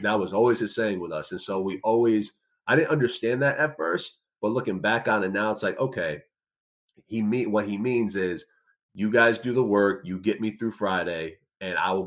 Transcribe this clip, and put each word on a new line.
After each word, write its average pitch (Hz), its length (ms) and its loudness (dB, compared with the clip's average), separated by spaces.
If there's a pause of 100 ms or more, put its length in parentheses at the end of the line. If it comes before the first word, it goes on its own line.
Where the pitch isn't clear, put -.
That 104 200 2
was 92 140 -4
always 117 260 4
his 107 140 -4
saying 104 260 0
with 85 100 -8
us. 78 200 -8
And 90 100 -8
so 98 220 -6
we 95 180 -4
always, 110 540 2 (320)
I 120 100 4
didn't 156 140 4
understand 123 500 0
that 139 160 2
at 147 220 -2
first, - 400 -4 (240)
but 107 80 0
looking 117 280 -2
back 117 300 0
on 107 160 2
it 95 80 -2
now, 107 180 0
it's 107 120 -4
like, 95 180 -2
okay, 87 420 -4 (840)
he 113 160 -4
mean, 107 280 0
what 104 160 0
he 101 120 -4
means 117 360 -2
is, 90 300 -4 (480)
"You 104 180 -2
guys 117 280 4
do 123 160 -4
the 127 100 4
work, 101 400 4
you 90 140 -6
get 101 220 -2
me 110 100 -2
through 110 220 -4
Friday, 85 640 -4 (240)
and 90 160 -4
I 92 140 0
will 95 140 -2